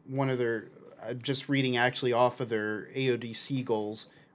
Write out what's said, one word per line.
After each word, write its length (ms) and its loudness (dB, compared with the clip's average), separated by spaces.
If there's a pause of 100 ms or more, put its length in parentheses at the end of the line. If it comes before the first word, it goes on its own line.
one 220 0
of 80 2
their, 300 0 (340)
uh, 120 -8
just 340 -4
reading 280 2
actually 360 2
off 280 4
of 80 -4
their 460 -2
A 160 0
O 60 2
D 160 -8
C 300 -2
goals, 440 -2 (280)